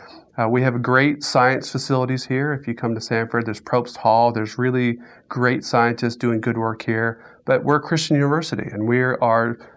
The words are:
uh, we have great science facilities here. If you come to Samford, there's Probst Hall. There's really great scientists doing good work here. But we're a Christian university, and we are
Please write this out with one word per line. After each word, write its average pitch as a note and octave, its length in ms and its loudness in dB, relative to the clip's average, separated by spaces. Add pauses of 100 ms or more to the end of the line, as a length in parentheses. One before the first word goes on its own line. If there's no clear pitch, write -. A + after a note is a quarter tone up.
(360)
uh, A2+ 140 0
we B2+ 140 2
have B2 180 0
great C3+ 420 2
science B2+ 480 2
facilities B2+ 540 -2
here. C#3 260 -2
If C#3 160 -8
you A#2 60 -2
come A#2 220 -4
to A2 40 -6
Samford, A2+ 460 -2
there's G#2+ 160 -6
Probst A#2+ 360 -2
Hall. A#2 340 2
There's A2 260 -6
really B2 400 0 (320)
great B2 340 0
scientists A#2+ 520 0
doing A#2 260 0
good A#2 160 -2
work A2+ 260 -4
here. A2+ 400 -2 (220)
But C3 180 2
we're C#3+ 120 4
a D3 60 2
Christian D#3+ 340 0
university, C#3+ 560 0
and G#2 160 -4
we B2 140 2
are A#2 580 0 (180)